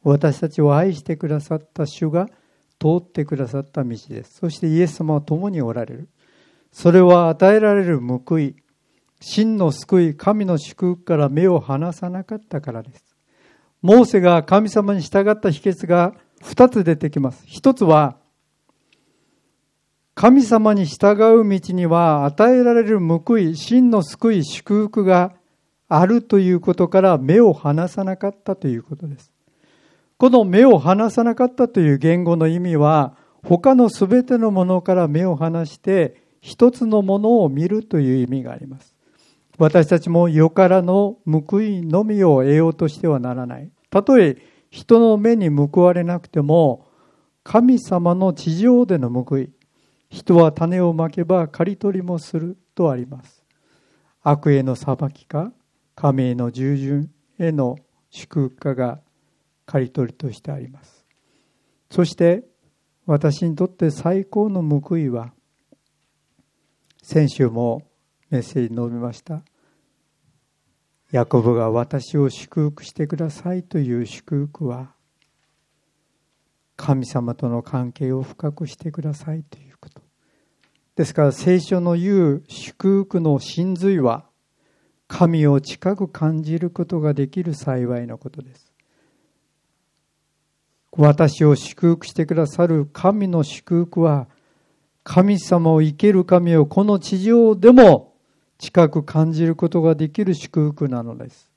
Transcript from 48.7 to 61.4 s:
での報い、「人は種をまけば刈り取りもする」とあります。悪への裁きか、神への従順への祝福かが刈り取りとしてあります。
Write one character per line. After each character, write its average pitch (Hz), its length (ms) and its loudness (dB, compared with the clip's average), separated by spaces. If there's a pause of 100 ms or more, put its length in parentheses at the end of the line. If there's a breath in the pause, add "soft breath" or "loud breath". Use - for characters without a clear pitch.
で 185 120 -2
の 127 120 -4
報 123 280 -4
い、 131 120 -8 (600)
「人 - 260 0
は 165 140 6
種 165 300 -4
を 175 120 0
ま 165 180 -4
け 175 120 -8
ば 170 240 0
刈 160 180 -6
り 196 120 -6
取 196 220 -4
り 185 60 -6
も 175 140 -6
す 160 200 -10
る」 170 180 -8 (180)
と 170 160 -2
あ 131 60 -6
り 123 100 -10
ま 131 160 -20
す。 - 220 -20 (800)
悪 147 300 0
へ 139 100 2
の 131 120 -4
裁 131 220 -6 (160)
き - 140 -20
か、 170 260 -8 (420)
神 135 300 -2
へ 123 100 -4
の 120 160 -4
従 135 260 -4
順 143 340 -6 (280)
へ 170 140 -2
の 135 240 -4 (340)
祝 - 380 -8
福 127 80 -16
か 139 180 -8
が 123 260 -6 (640)
刈 147 140 -2
り 123 100 -6
取 127 180 -4
り - 60 -18
と 131 180 -12
し - 80 -20
て - 100 -16
あ 143 80 -12
り 123 100 -16
ま 135 140 -20
す。 - 240 -20 (840)